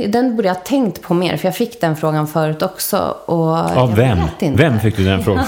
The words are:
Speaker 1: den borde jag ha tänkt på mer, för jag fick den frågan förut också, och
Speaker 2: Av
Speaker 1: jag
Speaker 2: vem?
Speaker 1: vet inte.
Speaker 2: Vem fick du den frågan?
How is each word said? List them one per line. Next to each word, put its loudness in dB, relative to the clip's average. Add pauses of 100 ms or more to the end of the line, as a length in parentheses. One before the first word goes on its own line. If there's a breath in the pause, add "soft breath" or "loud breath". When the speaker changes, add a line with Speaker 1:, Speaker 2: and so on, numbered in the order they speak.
Speaker 1:
den 0
borde 0
jag 0
ha -10
tänkt -2
på -2
mer, 0
för -2
jag -4
fick -4
den 0
frågan 0
förut -2
också, -4 (100)
och 0
Speaker 2:
Av 0
Speaker 1:
jag 4 (100)
Speaker 2:
vem? 4
Speaker 1:
vet -2
inte. 2
Speaker 2:
Vem 2
fick 0
du 2
den 2
frågan? 2